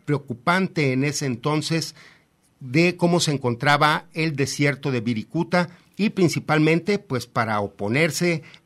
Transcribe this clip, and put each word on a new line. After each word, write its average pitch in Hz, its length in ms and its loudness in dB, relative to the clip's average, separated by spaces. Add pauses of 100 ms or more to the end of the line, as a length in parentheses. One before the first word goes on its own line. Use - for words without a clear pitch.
preocupante 147 880 -2
en 131 120 0
ese 147 220 -4
entonces 151 680 -2 (680)
de 165 360 0
cómo 175 240 2
se 156 120 0
encontraba 143 800 2
el 160 240 -2
desierto 139 540 -2
de 123 100 0
Viricuta 156 680 -2 (260)
y 208 140 0
principalmente, 160 880 2
pues, 127 280 -6
para 110 340 -2
oponerse 147 840 -2 (240)